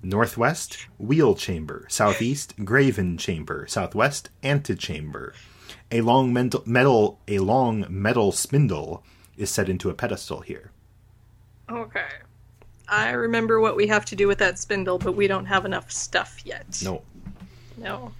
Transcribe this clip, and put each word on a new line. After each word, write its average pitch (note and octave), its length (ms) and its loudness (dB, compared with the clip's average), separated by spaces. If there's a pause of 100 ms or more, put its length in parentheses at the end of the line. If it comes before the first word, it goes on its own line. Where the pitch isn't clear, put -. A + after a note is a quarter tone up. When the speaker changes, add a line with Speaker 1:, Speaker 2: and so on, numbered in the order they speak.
Speaker 1:
Northwest, A2+ 840 -2 (120)
wheel B2+ 360 4
chamber. D#2+ 540 -6
Southeast, A2 640 0 (100)
graven G#2 540 2
chamber. D#2 480 -6
Southwest, A2 640 -2 (120)
antechamber. E2+ 920 -4 (580)
A A#2 80 2
long B2 320 4
mental, B2 340 0
metal, A#2+ 600 4
a G2+ 100 0
long A2 500 2
metal G2+ 440 2
spindle F2 720 0 (320)
is G2+ 140 -6
set F#2 180 0
into F#2 220 -2
a - 40 -6
pedestal - 460 -6
here. - 300 -14 (1000)
Speaker 2:
Okay. A3 360 -8 (800)
I G#3+ 220 0
remember A#3 500 2
what A3 160 4
we G#3 100 4
have G#3 200 2
to G#3 100 -10
do G3+ 100 4
with G3+ 120 2
that F#3 200 2
spindle, F#3 400 -2
but F3+ 140 -2
we G3+ 160 2
don't F#3+ 180 -2
have F#3+ 180 2
enough F#3+ 280 -6
stuff - 520 -4
yet. - 380 -12
Speaker 1:
No. F#2 200 -6 (720)
Speaker 2:
No. A#3 440 -10